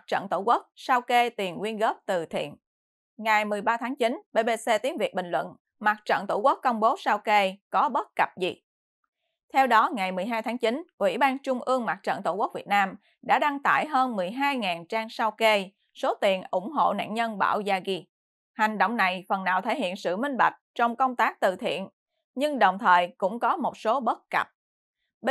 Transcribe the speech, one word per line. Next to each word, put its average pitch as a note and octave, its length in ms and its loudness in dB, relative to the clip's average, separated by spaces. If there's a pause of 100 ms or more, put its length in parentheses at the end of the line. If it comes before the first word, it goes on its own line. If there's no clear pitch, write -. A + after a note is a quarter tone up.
trận E3+ 220 -4
Tổ F3+ 100 -2
quốc A#3 360 2
sao B3 260 0
kê A#3+ 280 2
tiền F#3 300 -6
quyên G#3+ 180 -6
góp A3+ 280 -2
từ F3 200 -2
thiện. D3 300 -6 (640)
Ngày G#3+ 280 2
mười G#3 160 -2
ba - 160 0
tháng C4 180 -6
chín, A#3+ 260 0 (120)
B - 120 -2
B A#3 40 -2
C A3 320 0
Tiếng D4 160 -4
Việt G#3 160 -2
bình F3+ 180 -4
luận, E3 240 -2 (240)
Mặt G#3+ 260 0
trận G3 220 0
Tổ E3+ 100 0
quốc C4 260 2
công A#3 160 0
bố A3+ 200 4
sao A3+ 180 0
kê G3+ 380 2 (140)
có A#3 200 2
bất C#4 260 -4
cập E3+ 220 2
gì? F3 260 -4 (920)
Theo C4+ 140 4
đó, A#3+ 260 6
ngày F#3+ 180 -2
mười F#3 140 -4
hai A3+ 160 -4
tháng A#3 160 -4
chín, B3+ 260 -2 (140)
Ủy F#3+ 200 0
ban C4+ 220 2
Trung B3+ 220 -4
ương B3+ 240 -2
Mặt F#3+ 180 -4
trận F#3+ 200 -4
Tổ E3+ 100 0
quốc A#3 220 -2
Việt - 120 -12
Nam G3 280 0 (260)
đã - 180 2
đăng C#4+ 240 -2
tải F#3 240 2
hơn C4 280 0
mười F#3 160 -2
hai C#4 240 -2
ngàn E3+ 320 -6
trang A3 220 -6
sao A3+ 220 -4
kê, G#3+ 380 2 (240)
số C#4+ 200 0
tiền F#3+ 380 0
ủng F#3 200 -2
hộ F3+ 220 2
nạn G3 200 -6
nhân A3+ 240 -4
bão F#3+ 300 0
Yagi. F#3+ 360 -2 (500)
Hành G#3+ 240 -2
động G3 200 2
này F#3 320 0
phần F#3+ 140 -2
nào F#3 180 0
thể G#3+ 140 -2
hiện G3 200 -4
sự F#3 220 -4
minh C4+ 200 -4
bạch E3 160 4 (220)
trong A#3+ 200 0
công C4 200 0
tác B3+ 240 0
từ F#3+ 160 2
thiện, F3+ 340 -6 (460)
nhưng C#4+ 240 -2
đồng F#3+ 200 4
thời F3+ 280 6 (100)
cũng G#3 220 -2
có C4 180 0
một A#3 200 -4
số A3+ 220 0
bất B3+ 300 -4
cập. D#3+ 180 -2 (720)
B - 100 -2